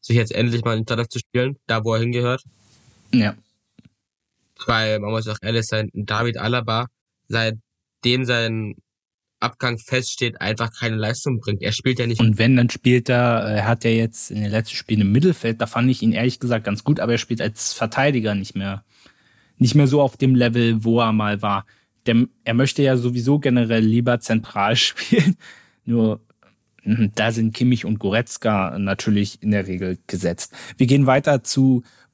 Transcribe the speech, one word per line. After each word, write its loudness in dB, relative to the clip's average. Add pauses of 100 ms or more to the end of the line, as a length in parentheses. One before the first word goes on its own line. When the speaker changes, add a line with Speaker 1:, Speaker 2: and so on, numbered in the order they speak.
Speaker 1:
sich -2
jetzt 0
endlich -2
mal 0
in -4
Startelf -4
zu -8
spielen, -4 (100)
da -2
wo -2
er 0
hingehört. -2 (720)
Speaker 2:
Ja. 2 (1300)
Speaker 1:
Weil, 0
man -6
muss -4
auch -6
ehrlich -2
sein, -2
David -4
Alaba, -2 (400)
seitdem -4
sein -2 (640)
Abgang -4
feststeht, -6
einfach -4
keine -4
Leistung -4
bringt. -4
Er -4
spielt -2
ja -2
nicht. -2
Speaker 2:
Und 4
wenn, 4
dann 4
spielt 2
er, 2
er -2
hat 0
ja 2
jetzt -2
in -4
den -4
letzten -4
Spielen -2
im 4
Mittelfeld, 2
da -2
fand 0
ich -2
ihn 2
ehrlich 0
gesagt -2
ganz -4
gut, 0
aber 0
er 2
spielt -4
als -4
Verteidiger -2
nicht -6
mehr, -6 (720)
nicht 2
mehr 6
so 4
auf 0
dem 4
Level, 2
wo 2
er 2
mal 0
war. -2 (400)
Der, 4 (180)
er -2
möchte 2
ja 4
sowieso 2
generell 2
lieber 2
zentral -2
<laughs> -
spielen, 2 (480)
nur, 0 (640)
mhm, 0
da 0
sind 0
Kimmich 0
und -2
Goretzka -2
natürlich -2
in 0
der 0
Regel -4
gesetzt. -4 (240)
Wir 2
gehen 6
weiter 2
zu 2 (300)